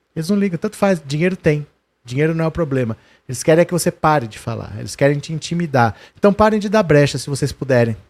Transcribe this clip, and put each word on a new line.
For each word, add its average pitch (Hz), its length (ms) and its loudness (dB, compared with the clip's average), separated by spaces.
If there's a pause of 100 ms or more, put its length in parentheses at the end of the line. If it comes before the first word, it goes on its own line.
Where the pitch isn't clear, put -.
(140)
Eles 160 140 -6
não 208 80 2
ligam, 196 220 -2
tanto 214 180 -6
faz, 196 260 0
dinheiro 151 320 -2
tem. 151 320 -2 (400)
Dinheiro 147 280 -2
não 160 100 -2
é 160 40 0
o - 20 -6
problema. 135 480 -2 (280)
Eles 123 160 -8
querem 165 200 6
é - 20 4
que 170 80 -8
você 170 180 0
pare 151 360 0
de 110 120 -14
falar. 110 400 -8
Eles 117 160 -12
querem 143 240 2
te 151 140 -10
intimidar. 143 640 0 (220)
Então 202 160 4
parem 214 260 2
de 208 80 -4
dar 214 140 2
brecha 147 340 4
se 135 140 -8
vocês 139 200 -2
puderem, 120 460 0 (140)